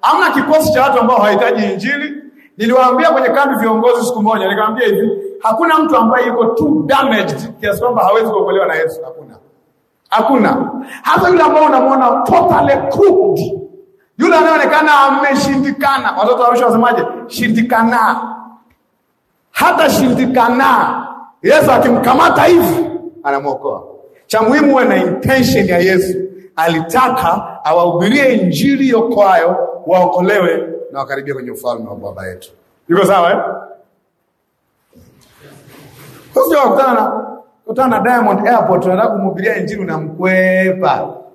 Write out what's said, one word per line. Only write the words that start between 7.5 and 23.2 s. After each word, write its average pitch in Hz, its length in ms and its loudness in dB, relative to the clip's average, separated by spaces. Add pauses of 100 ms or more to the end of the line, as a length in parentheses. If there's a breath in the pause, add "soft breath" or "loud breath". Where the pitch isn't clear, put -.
kiasi 208 220 -4
kwamba 233 220 0
hawezi 220 280 2
kuokolewa 190 340 0
na 165 100 -4
Yesu. 160 300 -4
Hakuna. 113 320 -20 (720)
Hakuna. 220 600 0 (300 loud breath)
Hata 359 280 0
yule 339 140 4
ambao 302 220 4
unamwona 262 600 2
totally 302 520 2 (140)
cooked. - 680 2 (580)
Yule 330 200 2
anayeonekana 311 640 2
ameshindikana. 277 1200 0
Watoto 233 220 0
wa 240 60 2
Arusha 240 180 2
wasemaje? 233 360 2 (260)
Shindikana. 226 960 0 (1300)
Hata 330 380 2
shindikana. 247 1080 0 (440)
Yesu 269 280 4
akimkamata 254 720 2
hivi, 339 460 2 (340)